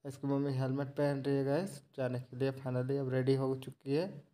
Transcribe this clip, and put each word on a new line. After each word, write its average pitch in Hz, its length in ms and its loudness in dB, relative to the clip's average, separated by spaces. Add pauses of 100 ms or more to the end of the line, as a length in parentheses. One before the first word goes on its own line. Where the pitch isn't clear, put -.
इसकी 139 220 -8
मम्मी 139 280 2
हेलमेट 131 360 0
पहन 143 320 0
रही 139 140 2
है 135 80 2
guys, 160 360 0 (160)
जाने 127 240 -2
के - 160 -12
लिए। 135 160 2
finally 131 460 -2
अब 131 140 0
ready 131 240 4
हो 135 200 2
चुकी 135 380 -6
है। 170 120 0 (280)